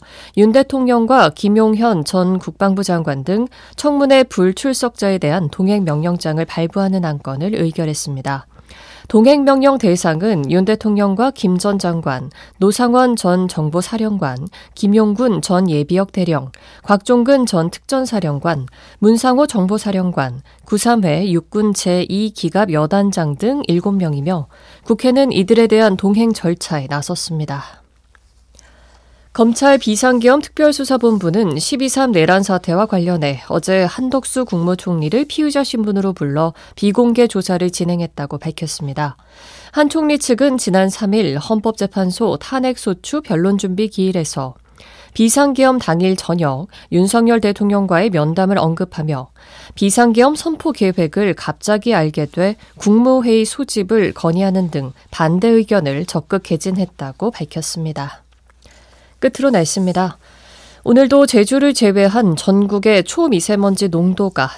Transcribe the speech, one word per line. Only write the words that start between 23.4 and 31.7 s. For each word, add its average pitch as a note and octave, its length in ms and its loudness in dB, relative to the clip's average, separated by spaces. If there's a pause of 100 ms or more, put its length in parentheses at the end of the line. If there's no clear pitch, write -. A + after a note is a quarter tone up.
일곱 F3 260 0
명이며 D#3+ 540 -4 (360)
국회는 B3+ 480 2
이들에 A3+ 360 4
대한 G#3+ 280 4
동행 G#3+ 380 0
절차에 E3 560 -4
나섰습니다. D3 760 -6 (1700)
검찰 B3 440 4
비상계엄 B3 640 2
특별수사본부는 A3+ 1160 0
십이삼 C4 520 -2